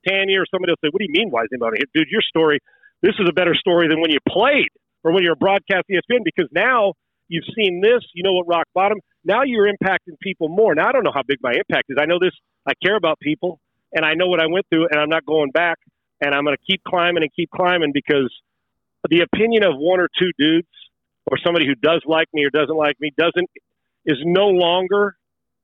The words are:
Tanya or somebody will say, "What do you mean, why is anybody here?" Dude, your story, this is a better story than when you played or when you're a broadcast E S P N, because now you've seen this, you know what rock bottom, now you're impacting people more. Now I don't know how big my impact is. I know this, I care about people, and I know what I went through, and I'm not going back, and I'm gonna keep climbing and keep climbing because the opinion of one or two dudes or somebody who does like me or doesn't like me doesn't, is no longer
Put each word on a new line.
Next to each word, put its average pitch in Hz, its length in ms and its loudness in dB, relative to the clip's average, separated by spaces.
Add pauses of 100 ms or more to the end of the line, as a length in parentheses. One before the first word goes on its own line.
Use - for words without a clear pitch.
Tanya 190 360 0
or - 80 -2
somebody 180 220 -2
will - 120 -2
say, 151 60 0
"What 175 80 0
do 208 100 -2
you 147 40 -6
mean, 196 180 0
why 117 140 0
is 104 80 -6
anybody 113 260 -4
here?" 139 160 -2
Dude, 156 160 0
your 214 100 0
story, 156 380 0 (420)
this 202 180 2
is 196 80 0
a 175 60 2
better 170 220 0
story 170 340 2
than 156 140 0
when 165 80 0
you 143 80 0 (100)
played 226 400 2 (360)
or 160 80 2
when 185 100 2
you're 170 120 2
a - 20 -2
broadcast 190 540 0
E 190 60 0
S 170 100 -2
P 240 100 0
N, 233 60 0
because 170 300 -2
now 214 400 0 (360)
you've 165 180 -8 (100)
seen 185 240 0
this, 226 220 2 (100)
you 175 100 -8
know 190 120 2
what 180 120 -2
rock 170 280 0
bottom, 202 240 0 (260)
now 202 180 0
you're 220 300 2
impacting 180 480 -4
people 170 300 -6
more. 190 240 2
Now 170 140 2
I 247 40 2
don't 262 100 2
know 147 120 0
how 139 120 -2
big 135 140 -2
my 123 120 -2
impact 147 360 -2
is. 131 100 -6
I 147 60 2
know 175 140 0
this, 180 160 0 (320)
I 139 60 -2 (120)
care 196 120 2
about 165 240 0
people, 156 380 -6 (340)
and 160 120 -2
I 156 100 0
know 180 120 0
what 175 160 0
I 160 60 0
went 180 220 -2
through, 165 200 2
and 151 100 0
I'm 151 80 -2
not 160 160 -2
going 151 260 0
back, 165 280 0 (420)
and 143 140 0
I'm 143 100 -2
gonna 143 120 0 (120)
keep 190 180 -2
climbing 175 360 0
and 151 120 -4
keep 170 160 -6
climbing 180 440 0
because 139 360 0 (800)
the 165 120 4
opinion 214 440 2
of 156 140 0
one 180 220 0
or 170 80 0 (100)
two 180 200 0
dudes 160 300 2 (600)
or 131 80 -2
somebody 170 280 0
who 139 80 0
does 147 300 0
like 160 300 0
me 147 100 0
or 143 60 0
doesn't 151 260 0
like 147 240 -2
me 151 160 -8
doesn't, 170 320 0 (560)
is 151 200 -2
no 185 240 2
longer 185 680 0 (480)